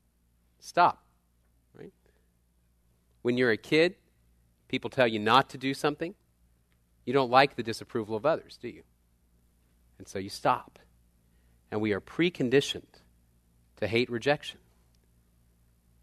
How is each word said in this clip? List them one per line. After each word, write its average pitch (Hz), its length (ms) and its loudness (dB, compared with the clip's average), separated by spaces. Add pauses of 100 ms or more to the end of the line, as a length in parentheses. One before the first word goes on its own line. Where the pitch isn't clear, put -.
(600)
Stop, - 440 0 (680)
right? - 200 -20 (1300)
When 123 120 -2
you're 127 140 2
a 107 80 2
kid, 165 380 2 (720)
people 127 240 -8
tell 127 160 4
you 113 100 -2
not 113 320 2
to - 80 -14
do 135 160 -6
something. 151 400 -6 (920)
You 123 100 -4
don't 131 180 0
like 135 240 6
the 120 80 -8
disapproval 110 520 -8
of 107 120 -4
others, - 340 -4
do 123 60 -12
you? - 160 -16 (1120)
And - 100 -20
so 101 120 -10
you 101 100 -10
stop. - 480 -2 (920)
And 107 100 -4
we 107 120 0
are 95 80 -4
preconditioned - 1000 -2 (760)
to 104 100 -4
hate 117 220 0
rejection. 127 500 -4 (1400)